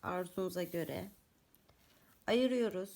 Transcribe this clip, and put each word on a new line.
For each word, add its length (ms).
arzunuza 600
göre 420
ayırıyoruz. 680